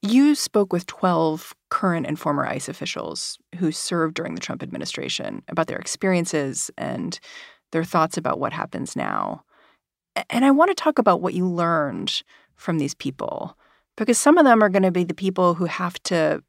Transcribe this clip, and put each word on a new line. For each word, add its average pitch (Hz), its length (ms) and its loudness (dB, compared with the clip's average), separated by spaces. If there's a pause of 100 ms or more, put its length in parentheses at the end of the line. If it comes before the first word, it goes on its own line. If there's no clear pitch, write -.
You 262 320 6
spoke 208 380 0
with 175 140 -2
twelve 165 680 0 (160)
current 170 380 0
and 151 100 -4
former 143 300 -2
ice - 220 -6
officials - 680 -10 (200)
who 170 160 0
served 165 420 -4
during 165 180 -8
the 180 60 -10
Trump - 240 -10
administration - 880 -8
about 170 180 -2
their - 100 -8
experiences 170 1000 -4
and - 420 -8 (520)
their 165 120 0
thoughts 165 340 2
about 160 220 -2
what - 140 -4
happens - 420 -8
now. 50 480 -4 (720)
A-, - 140 -4
and 240 160 2
I 277 60 8
want 311 180 6
to 359 140 -2
talk 302 140 2
about 175 240 4
what 180 120 -2
you 180 120 0
learned 170 760 -2 (320)
from 165 240 -4
these 143 160 -4
people, - 600 -8 (400)
because 226 200 2
some 302 200 6
of 320 80 8
them 226 180 8
are 208 60 4
gonna 190 200 4
be 180 140 0
the 175 100 -4
people 185 420 2
who 175 100 -2
have 175 380 -6
to 156 460 0